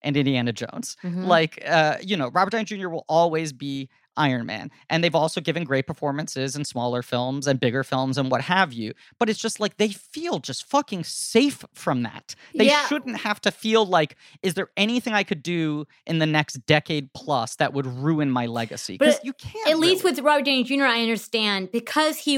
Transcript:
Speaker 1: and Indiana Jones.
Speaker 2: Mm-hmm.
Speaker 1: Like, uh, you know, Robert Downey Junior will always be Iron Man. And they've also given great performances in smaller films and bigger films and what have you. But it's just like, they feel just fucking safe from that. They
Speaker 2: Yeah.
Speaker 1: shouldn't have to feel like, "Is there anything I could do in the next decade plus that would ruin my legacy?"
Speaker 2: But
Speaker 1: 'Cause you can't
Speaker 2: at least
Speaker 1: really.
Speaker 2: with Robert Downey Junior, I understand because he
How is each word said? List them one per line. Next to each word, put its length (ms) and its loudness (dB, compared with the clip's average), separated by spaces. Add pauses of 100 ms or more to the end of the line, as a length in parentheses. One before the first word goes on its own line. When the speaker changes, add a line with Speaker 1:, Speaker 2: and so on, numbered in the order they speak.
Speaker 1:
and 160 0
Indiana 340 2
Jones. 500 -8
Speaker 2:
Mm-hmm. 220 -6
Speaker 1:
Like, 420 2
uh, 360 4
you 160 -2
know, 120 -2
Robert 200 2
Downey 160 -2
Junior 240 -8
will 180 -8
always 460 2
be 340 -8 (300)
Iron 280 2
Man. 240 -10 (200)
And 120 0
they've 140 2
also 240 2
given 240 -2
great 240 -2
performances 720 -6
in 80 -6
smaller 360 -4
films 460 -4
and 100 4
bigger 280 0
films 320 -2
and 120 0
what 120 0
have 320 2
you. 200 -8 (240)
But 120 2
it's 100 -2
just 220 -6
like, 160 -4
they 120 2
feel 500 -8
just 260 -10
fucking 400 -2
safe 580 0 (100)
from 300 -2
that. 320 -12 (180)
They 120 4
Speaker 2:
Yeah. 220 6
Speaker 1:
shouldn't 340 -4
have 200 -2
to 100 2
feel 340 2
like, 320 2 (260)
"Is 120 0
there 200 -4
anything 380 0
I 100 2
could 180 -6
do 440 -2 (200)
in 140 0
the 60 2
next 400 0
decade 480 0
plus 440 -2
that 140 2
would 140 -2
ruin 440 0
my 180 0
legacy?" 500 -6
Speaker 2:
But 80 4
Speaker 1:
'Cause 180 6
you 80 -8
can't 380 -6
Speaker 2:
at 100 4
least 240 4
Speaker 1:
really. 120 2
Speaker 2:
with 100 -2
Robert 180 4
Downey 220 2
Junior, 200 2
I 160 2
understand 720 0
because 460 0
he 200 0